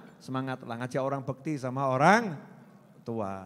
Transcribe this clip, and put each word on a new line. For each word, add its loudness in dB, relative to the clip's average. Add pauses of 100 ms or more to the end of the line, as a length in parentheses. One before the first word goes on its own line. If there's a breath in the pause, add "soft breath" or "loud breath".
(180)
semangat -6
lah, -8
ngajak -4
orang -2
bekti -6
sama -2
orang 6 (720)
tua. -6